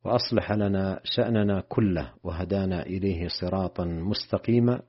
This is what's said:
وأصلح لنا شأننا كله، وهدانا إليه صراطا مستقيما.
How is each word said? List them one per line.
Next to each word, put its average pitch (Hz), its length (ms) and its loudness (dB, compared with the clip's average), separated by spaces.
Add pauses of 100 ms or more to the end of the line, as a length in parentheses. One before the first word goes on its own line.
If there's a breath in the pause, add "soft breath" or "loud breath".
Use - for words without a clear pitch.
وأصلح 110 460 0
لنا 98 520 0
شأننا 104 640 2
كله، 90 440 0 (100)
وهدانا 90 600 -2
إليه 92 420 -2 (140)
صراطا 90 440 -2
مستقيما. 107 1040 0